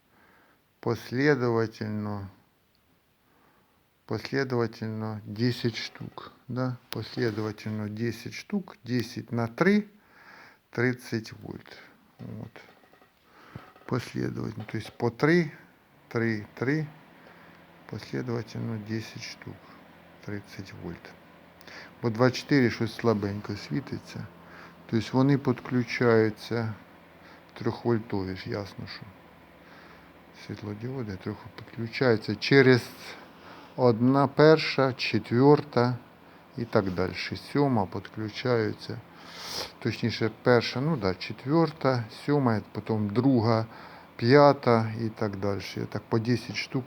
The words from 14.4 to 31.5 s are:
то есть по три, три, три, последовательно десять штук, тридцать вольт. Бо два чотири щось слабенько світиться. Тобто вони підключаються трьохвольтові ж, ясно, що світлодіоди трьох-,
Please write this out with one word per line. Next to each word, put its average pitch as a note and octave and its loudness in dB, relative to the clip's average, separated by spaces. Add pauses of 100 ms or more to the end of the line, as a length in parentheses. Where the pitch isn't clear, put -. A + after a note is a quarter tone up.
то - -10
есть - -10
по A#2 0
три, D#3 2 (560)
три, A2+ -2 (100)
три, D3 0 (1000)
последовательно A#2 -8
десять A2 -8
штук, - -14 (720)
тридцать G2+ -12 (100)
вольт. E2+ -12 (880)
Бо A#2+ 0
два A#2+ 4
чотири B2+ 2
щось G#2+ -4
слабенько G#2 0
світиться. A#2 -8 (640)
Тобто A2+ 0
вони C3+ 4
підключаються A#2 0 (800)
трьохвольтові G#2+ -4
ж, F#2+ -12
ясно, G#2 -10
що - -16 (1400)
світлодіоди G#2 -8
трьох-, G#2+ -8 (100)